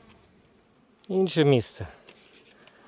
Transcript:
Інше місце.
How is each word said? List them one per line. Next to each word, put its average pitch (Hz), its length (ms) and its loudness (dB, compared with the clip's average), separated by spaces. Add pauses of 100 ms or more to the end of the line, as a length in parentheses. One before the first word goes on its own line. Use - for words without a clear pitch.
(1080)
Інше 185 380 0
місце. 123 420 0 (1000)